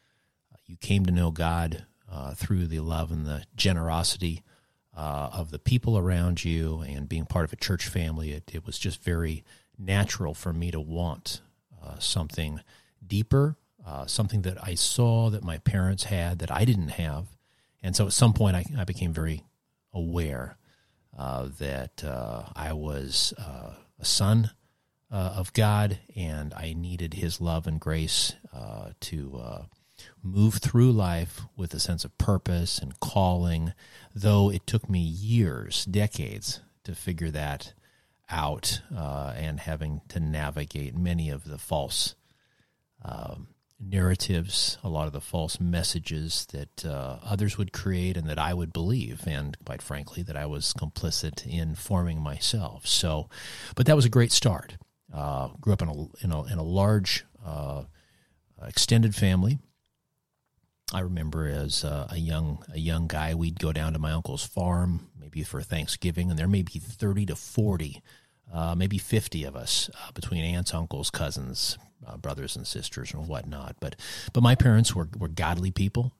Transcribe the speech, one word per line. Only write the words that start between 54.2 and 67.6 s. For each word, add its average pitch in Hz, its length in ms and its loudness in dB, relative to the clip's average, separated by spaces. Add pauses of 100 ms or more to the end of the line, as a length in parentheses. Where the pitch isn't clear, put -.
start. - 460 2 (360)
Uh, 71 360 -4 (120)
grew 104 120 4
up 90 100 2
in 80 60 0
a, 76 40 -4 (300)
in 90 80 2
a, 76 140 0
in - 120 -4
a 80 60 -2
large, 98 600 4 (220)
uh, 71 380 -6 (800)
extended 113 480 4
family. 98 460 4 (1300)
I 95 100 0
remember 80 460 -2
as, 71 360 -2
uh, 73 260 -4
a 85 80 -6
young, 80 560 -2
a 78 60 -6
young 82 260 0
guy, 80 300 -2
we'd 82 240 0
go 78 120 0
down 78 220 0
to 78 60 -2
my 78 120 0
uncle's 78 320 -2
farm, 87 760 0
maybe 76 240 -8
for - 180 -6
Thanksgiving, 87 720 -2
and 80 80 0
there 85 80 2
may 98 160 4
be - 160 -8
thirty 101 480 -2
to 82 80 -2
forty, 85 640 0 (500)